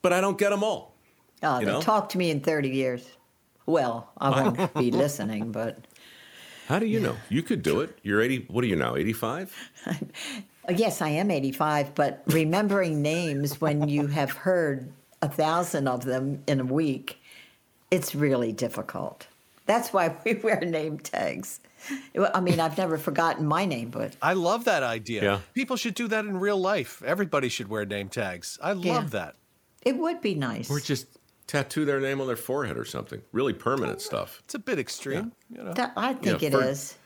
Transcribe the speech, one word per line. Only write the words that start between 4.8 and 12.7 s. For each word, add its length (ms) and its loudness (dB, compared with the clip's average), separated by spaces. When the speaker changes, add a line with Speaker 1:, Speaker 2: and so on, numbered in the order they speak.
Speaker 2:
listening, 640 0
but 320 -6
Speaker 1:
How 120 2
do 60 0
you 160 2
know? 160 0
You 160 0
could 200 -2
do 180 4
it. 200 -6
You're 200 2
eighty, 260 0
what 160 0
are 40 2
you 100 4
now, 180 0
eighty-five? 580 -2
Speaker 2:
<laughs> 160 -4
Yes, 320 0
I 80 0
am 220 2
eighty-five, 640 0
but 320 2
remembering 720 2